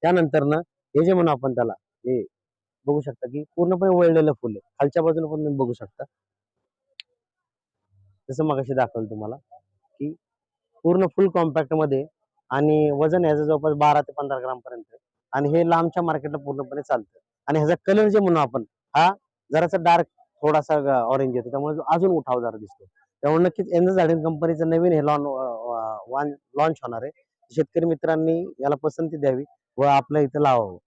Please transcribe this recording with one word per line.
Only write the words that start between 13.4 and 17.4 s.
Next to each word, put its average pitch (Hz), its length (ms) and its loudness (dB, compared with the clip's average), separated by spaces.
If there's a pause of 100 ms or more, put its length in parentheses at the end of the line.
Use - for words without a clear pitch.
जवळपास 151 320 0
बारा 147 240 4
ते 143 120 -6
पंधरा 139 260 -6
ग्राम 127 200 -8
पर्यंत 120 340 -16
आहे - 60 -20 (340)
आणि 143 160 0
हे 170 220 2
लांबच्या 170 320 0
मार्केटला 151 360 -4
पूर्णपणे 139 440 -10
चालतं. 123 360 -6 (280)